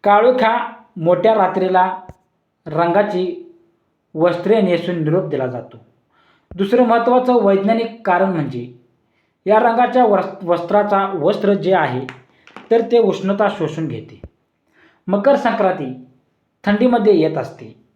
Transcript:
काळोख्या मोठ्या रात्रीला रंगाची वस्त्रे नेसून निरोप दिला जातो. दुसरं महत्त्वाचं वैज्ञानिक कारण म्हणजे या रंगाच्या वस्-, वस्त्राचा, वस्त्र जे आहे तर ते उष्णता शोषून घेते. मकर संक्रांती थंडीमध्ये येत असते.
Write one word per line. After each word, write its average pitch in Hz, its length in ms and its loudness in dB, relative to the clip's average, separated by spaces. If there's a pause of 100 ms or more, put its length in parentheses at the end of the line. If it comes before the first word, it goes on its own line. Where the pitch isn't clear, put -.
काळोख्या 226 520 4 (400)
मोठ्या 180 380 2
रात्रीला 185 640 0 (680)
रंगाची 175 880 -2 (600)
वस्त्रे 175 460 0
नेसून 175 440 -2
निरोप 156 240 -2
दिला 131 180 -4
जातो. 123 300 -12 (800)
दुसरं 233 300 2
महत्त्वाचं 240 580 2
वैज्ञानिक 202 640 0
कारण 190 240 2
म्हणजे 127 420 -6 (720)
या 214 120 4
रंगाच्या 240 460 2
वस्-, 196 400 -2
वस्त्राचा, 196 640 0
वस्त्र 190 480 0
जे 185 200 0
आहे 131 500 -4 (460)
तर 226 100 4
ते 233 180 0
उष्णता 202 500 0
शोषून 160 400 -6
घेते. 113 320 -12 (880)
मकर 202 300 2
संक्रांती 170 680 -2 (580)
थंडीमध्ये 208 540 2
येत 156 200 0
असते. - 460 -14 (120)